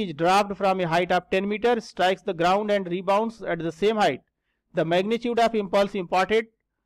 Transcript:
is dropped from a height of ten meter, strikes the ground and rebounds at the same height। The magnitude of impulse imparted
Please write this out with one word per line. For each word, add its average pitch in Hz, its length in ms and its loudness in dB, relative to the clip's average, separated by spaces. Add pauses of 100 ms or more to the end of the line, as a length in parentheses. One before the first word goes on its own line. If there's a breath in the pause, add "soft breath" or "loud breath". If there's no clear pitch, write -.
is 175 100 -6
dropped 185 440 2
from 190 240 0
a 170 120 -2
height 180 240 2
of 175 140 -6
ten 190 160 0
meter, 226 320 0
strikes 185 500 -2
the 185 120 -4
ground 202 360 2
and 185 180 -4
rebounds 202 460 -2 (120)
at 165 100 -6
the 165 80 -4
same 208 320 0
height। 156 180 0 (540)
The 185 100 0
magnitude 220 540 0
of 233 160 2
impulse 202 400 0
imparted 190 580 -2 (320)